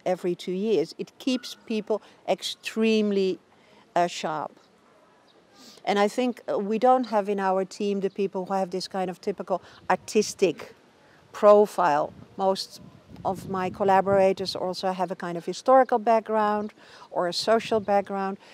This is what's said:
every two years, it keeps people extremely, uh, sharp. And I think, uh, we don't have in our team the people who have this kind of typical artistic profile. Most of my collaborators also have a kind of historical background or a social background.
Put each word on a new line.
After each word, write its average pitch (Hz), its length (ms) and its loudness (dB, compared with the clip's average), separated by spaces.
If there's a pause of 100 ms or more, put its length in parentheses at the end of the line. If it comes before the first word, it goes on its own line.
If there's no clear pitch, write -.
every 180 300 -2
two - 160 -10
years, 185 460 0
it - 200 -12
keeps - 380 -6 (100)
people 214 360 -4 (260)
extremely, 208 1120 0 (560)
uh, 175 120 2
sharp. 156 440 -8 (1300)
And 202 140 0
I 202 100 4
think, 247 400 -2
uh, 139 120 -2
we 208 180 -4
don't 254 300 4
have 202 220 -2
in 196 100 -2
our 190 260 0
team 202 360 -4
the 190 80 -2
people 190 360 -4
who 190 80 -6
have 190 160 -2
this 180 180 -8
kind 185 220 -4
of 175 100 -12
typical 190 420 -6 (280)
artistic - 880 0 (560)
profile. 180 840 4 (240)
Most 190 440 -2 (420)
of 180 260 -6
my 185 200 -4
collaborators 190 840 2
also 185 360 -4
have 185 200 -4
a 190 40 -8
kind 175 220 -8
of 170 80 -10
historical 254 540 4
background 214 760 0 (380)
or 175 160 -2
a 175 60 -4
social 220 460 0
background. 196 580 -2 (160)